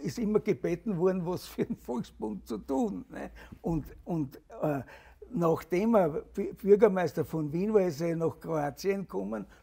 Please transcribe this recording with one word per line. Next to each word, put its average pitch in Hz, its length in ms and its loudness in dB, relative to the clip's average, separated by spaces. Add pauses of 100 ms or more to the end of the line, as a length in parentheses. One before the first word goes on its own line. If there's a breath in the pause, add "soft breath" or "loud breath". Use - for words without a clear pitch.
ist 165 160 -6
immer 214 220 2
gebeten 175 580 -2
worden, 185 260 2
was 175 220 -6
für - 180 -4
den - 120 -6
Volksbund 220 680 -8
zu 220 120 -6
tun, 247 500 -2
ne? - 220 -12 (320 loud breath)
Und, 160 240 -2 (180)
und, 156 340 -4 (220)
äh, 147 200 0 (500 loud breath)
nachdem 175 640 2
er 185 140 6 (260)
Bü-, 196 200 -4
Bürgermeister 190 680 4
von 156 280 -4
Wien 196 200 0
war, 208 100 6
ist 160 200 -2
er 170 140 0
nach 165 240 -2
Kroatien 165 640 -4
gekommen 196 440 -8 (160 soft breath)